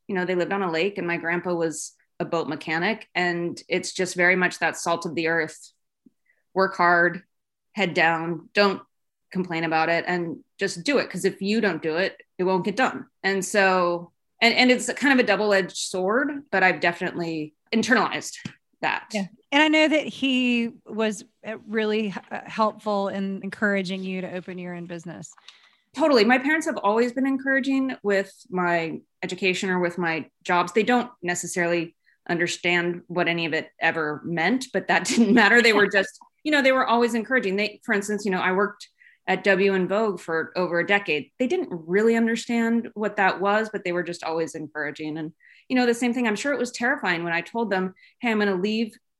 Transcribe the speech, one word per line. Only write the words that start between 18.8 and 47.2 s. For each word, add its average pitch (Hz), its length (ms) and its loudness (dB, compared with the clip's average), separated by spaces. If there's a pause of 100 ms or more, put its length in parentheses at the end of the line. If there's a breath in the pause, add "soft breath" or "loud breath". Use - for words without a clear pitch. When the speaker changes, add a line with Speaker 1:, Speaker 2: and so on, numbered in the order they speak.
Speaker 1:
that. - 320 -2
Speaker 2:
Yeah. 202 120 -4 (260)
And 285 100 4
I 311 60 6
know 311 200 4
that 285 200 0
he 247 640 0 (140)
was, 220 380 -4 (220)
uh, 220 120 -10 (100)
really 214 400 -2
h-, 185 100 -8 (140)
uh, 208 140 -10
helpful 208 640 -2
in 196 340 -6
encouraging 190 600 -2
you 185 180 -6
to 185 120 -8
open 180 240 -10
your 180 160 -10
own 175 140 -12
business. 170 440 -14 (640 soft breath)
Speaker 1:
Totally. 262 300 4
My 254 140 6
parents 302 260 0
have 294 120 -4
always 233 360 0
been 262 140 -2
encouraging 269 760 0
with 196 300 0 (180)
my 175 520 0 (200)
education 185 480 -2
or 180 100 0
with 175 200 -2
my 165 300 -2 (140)
jobs. 175 300 0
They 220 100 4
don't 240 280 0 (100)
necessarily 175 760 -2 (340)
understand 175 800 -2
what 175 200 -2
any 170 180 -2
of 151 80 -2
it 156 160 -4 (100)
ever 156 460 -2
meant, 170 480 -2
but 190 140 -2
that 180 180 2
<laughs> - 20 -4
didn't 220 260 4
matter. 233 280 8
They 226 120 6
were 202 140 6
just, 190 320 0 (240)
you 302 80 -2
know, 294 100 4
they 262 100 4
were 262 140 2
always 240 300 2
encouraging. 214 400 0
They, 208 280 -4
for 233 100 -2
instance, 202 320 -2
you 202 60 0
know, 185 80 0
I 185 120 0
worked 196 360 -2 (380 soft breath)
at 185 180 0
W 196 300 4
and 185 160 0
Vogue 208 300 0
for 160 360 -6
over 175 240 0
a 170 80 -2
decade. 180 520 0
They 254 80 0
didn't 349 240 -2
really 185 440 2
understand 233 760 0
what 208 240 -4
that 190 240 2
was, 214 300 0
but 202 120 -8
they 180 80 -4
were 175 120 -2
just 165 200 -10
always 165 320 -4
encouraging. 151 640 -8
And, 160 160 -8 (340 soft breath)
you 254 80 0
know, 247 100 4
the 240 80 4
same 233 200 0
thing, 247 140 -2
I'm 214 100 0
sure 285 160 -4
it 247 60 -2
was 247 120 -4
terrifying 233 520 -2